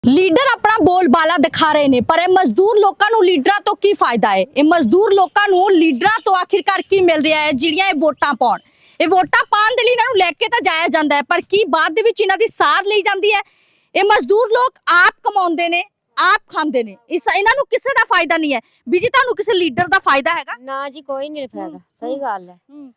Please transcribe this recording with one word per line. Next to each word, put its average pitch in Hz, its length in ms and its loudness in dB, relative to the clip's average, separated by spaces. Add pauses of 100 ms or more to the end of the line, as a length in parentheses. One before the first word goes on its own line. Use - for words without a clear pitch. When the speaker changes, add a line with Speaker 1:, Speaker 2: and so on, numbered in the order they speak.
Speaker 1:
ਲੀਡਰ 370 480 2
ਆਪਣਾ 427 320 0
ਬੋਲਬਾਲਾ 339 520 2
ਦਿਖਾ 320 340 0
ਰਹੇ 294 160 2
ਨੇ, 247 140 2
ਪਰ 320 180 0
ਇਹ 349 100 0
ਮਜ਼ਦੂਰ 370 480 2
ਲੋਕਾਂ 403 340 2
ਨੂੰ 440 140 2
ਲੀਡਰਾਂ 359 360 0
ਤੋਂ 415 140 -2
ਕੀ 403 180 0
ਫਾਇਦਾ 240 360 0
ਹੈ? 190 100 2
ਇਹ 233 240 0
ਮਜ਼ਦੂਰ 339 500 2
ਲੋਕਾਂ 403 360 2
ਨੂੰ 381 220 2
ਲੀਡਰਾਂ 339 540 2
ਤੋਂ 381 100 0
ਆਖਿਰਕਾਰ 370 460 -2
ਕੀ 381 200 0
ਮਿਲ 330 200 2
ਰਿਹਾ 311 200 0
ਹੈ, 302 100 -2
ਜਿਹੜੀਆਂ 320 360 -2
ਇਹ 370 120 -2
ਵੋਟਾਂ 302 340 -2
ਪਾਉਣ? 220 260 -2 (420)
ਇਹ - 60 0
ਵੋਟਾਂ 370 440 2
ਪਾਉਣ 440 240 0
ਦੇ 480 100 -2
ਲਈ 494 60 2
ਇਹਨਾਂ 466 140 0
ਨੂੰ 494 120 -2
ਲੈ 359 140 0
ਕੇ 440 160 -6
ਤਾਂ - 140 -2
ਜਾਇਆ 339 260 -2
ਜਾਂਦਾ 294 280 0
ਹੈ, 285 60 0
ਪਰ 349 200 -4
ਕੀ 415 280 -2
ਬਾਅਦ 320 240 -2
ਦੇ 440 80 0
ਵਿੱਚ 415 200 -2
ਇਹਨਾਂ 381 160 -2
ਦੀ 427 100 0
ਸਾਰ 349 380 0
ਲਈ 415 160 -2
ਜਾਂਦੀ 403 320 -2
ਹੈ? 403 80 -2 (540)
ਇਹ 370 80 0
ਮਜ਼ਦੂਰ 415 460 0
ਲੋਕ 494 240 0 (140)
ਆਪ 349 260 4 (100)
ਕਮਾਉਂਦੇ 349 460 -2
ਨੇ, 349 140 -4 (340)
ਆਪ 370 240 2 (120)
ਖਾਂਦੇ 302 300 -2
ਨੇ, 196 140 -14 (120)
ਇਸ, 330 140 -4 (140)
ਇਹਨਾਂ 427 200 2
ਨੂੰ 571 80 -2
ਕਿਸੇ 523 280 -4
ਦਾ 466 120 2
ਫਾਇਦਾ 339 320 0
ਨਹੀਂ 302 160 -2
ਹੈ। 233 60 -4 (300)
ਬੀਜੀ, 359 180 0
ਤੁਹਾਨੂੰ 508 280 0
ਕਿਸੇ 415 180 -4
ਲੀਡਰ 349 340 -2
ਦਾ 381 120 0
ਫਾਇਦਾ 277 320 0
ਹੈਗਾ? 320 280 -6
Speaker 2:
ਨਾ 269 300 -10
ਜੀ, 277 120 -18
ਕੋਈ 277 280 -8
ਨਹੀਂ 294 180 -12
ਫਾਇਦਾ। 202 200 -12
Speaker 1:
ਹੂੰ। 185 140 -18 (180)
Speaker 2:
ਸਹੀ 226 160 -8
ਗੱਲ 208 340 -8
ਹੈ। 180 80 -20 (140)
Speaker 1:
ਹੂੰ। 277 260 -20